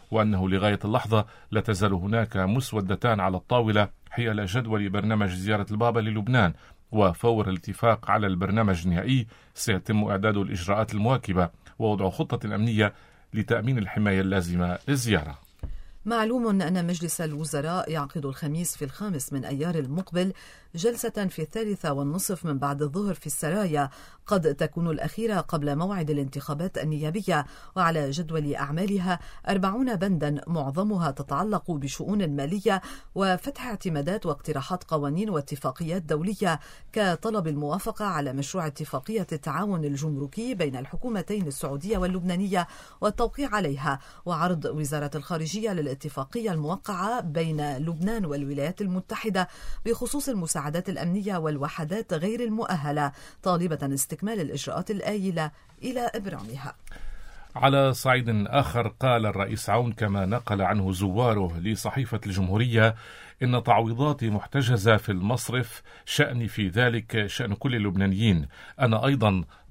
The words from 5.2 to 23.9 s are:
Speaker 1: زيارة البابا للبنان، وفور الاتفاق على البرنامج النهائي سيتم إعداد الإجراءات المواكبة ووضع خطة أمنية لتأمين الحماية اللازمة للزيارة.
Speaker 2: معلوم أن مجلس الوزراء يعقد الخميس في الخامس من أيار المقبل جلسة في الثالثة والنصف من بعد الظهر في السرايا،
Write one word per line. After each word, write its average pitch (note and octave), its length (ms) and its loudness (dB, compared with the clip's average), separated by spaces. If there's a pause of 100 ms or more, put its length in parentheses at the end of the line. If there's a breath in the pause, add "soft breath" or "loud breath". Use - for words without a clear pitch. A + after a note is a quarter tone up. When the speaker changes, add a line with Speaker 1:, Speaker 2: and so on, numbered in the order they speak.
Speaker 1:
زيارة G2 420 0
البابا A#2 300 2
للبنان، G#2+ 520 4 (400 loud breath)
وفور A2 560 4
الاتفاق G#2 640 2
على G#2 160 4
البرنامج F#2+ 600 2
النهائي G#2+ 400 2 (280 loud breath)
سيتم G#2+ 500 0
إعداد G#2 320 2
الإجراءات G2+ 580 0
المواكبة G2+ 560 2 (280 loud breath)
ووضع G2+ 320 2
خطة G#2+ 440 -2
أمنية G#2+ 380 2 (420 soft breath)
لتأمين A#2 440 2
الحماية G2+ 420 2
اللازمة F2+ 580 2 (100)
للزيارة. G#2 500 0 (680 loud breath)
Speaker 2:
معلوم A3 580 2
أن E3+ 240 0
مجلس E3+ 340 -2
الوزراء D#3 720 -2
يعقد C#3+ 360 -4
الخميس D3+ 500 -4
في D3 80 -6
الخامس D#3+ 480 -6
من C#3 120 -4
أيار D3+ 300 -2
المقبل E3+ 580 -2 (420 loud breath)
جلسة A3 560 -2
في D#3+ 120 -6
الثالثة G3+ 500 -2
والنصف D3+ 520 -2
من D3 140 0
بعد C#3+ 240 -2
الظهر F3 320 -2
في - 120 -12
السرايا، D3+ 640 0 (360 loud breath)